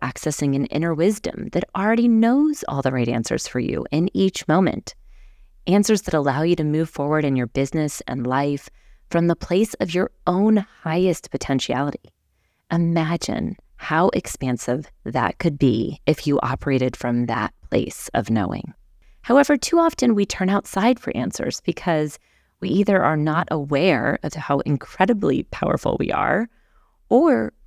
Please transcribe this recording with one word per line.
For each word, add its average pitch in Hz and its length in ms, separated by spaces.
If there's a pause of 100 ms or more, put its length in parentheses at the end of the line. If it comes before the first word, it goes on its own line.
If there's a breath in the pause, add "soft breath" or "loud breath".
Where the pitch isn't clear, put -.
accessing 139 540
an 139 100
inner 165 260
wisdom 180 600
that - 240
already 226 320
knows 247 580
all 139 160
the 131 80
right 123 180
answers 117 380
for 123 140
you - 320
in 165 200
each 190 360
moment, - 480 (720)
answers 202 340
that - 120
allow 143 280
you 170 140
to 156 80
move 156 260
forward 147 340
in 135 120
your 123 100
business 143 640
and 123 180
life 139 420 (420)
from 170 180
the 165 80
place 196 380
of 175 200
your 185 160 (160)
own 208 300
highest 180 720
potentiality. 139 720 (720)
Imagine 170 840 (220)
how 165 320
expansive 131 800 (140)
that 117 340
could 156 220
be 135 440
if - 220
you 143 140
operated 131 560
from 120 300
that 113 280 (160)
place - 420
of 113 160
knowing. - 460 (460)
However, 277 360
too - 220
often 262 380
we 202 100
turn 185 240
outside 208 480
for - 180
answers - 440
because 156 580 (420)
we 185 80
either 196 320
are 156 160
not 151 360
aware 143 720
of 147 100
how 143 260
incredibly 185 840
powerful - 560
we - 100
are, 214 380 (600)
or 240 440 (140)